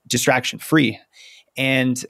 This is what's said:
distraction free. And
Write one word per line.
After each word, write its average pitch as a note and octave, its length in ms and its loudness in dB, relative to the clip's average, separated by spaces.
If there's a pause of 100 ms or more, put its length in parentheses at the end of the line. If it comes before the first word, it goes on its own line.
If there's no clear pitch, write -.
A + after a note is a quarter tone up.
distraction B2 520 0
free. C#3 400 0 (580)
And C3 520 0